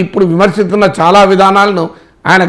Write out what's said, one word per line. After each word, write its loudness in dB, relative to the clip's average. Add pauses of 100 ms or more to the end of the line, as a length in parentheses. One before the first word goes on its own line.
ఇప్పుడు -2
విమర్శిస్తున్న 0 (120)
చాలా 2 (100)
విధానాలను 0 (440)
ఆయన 2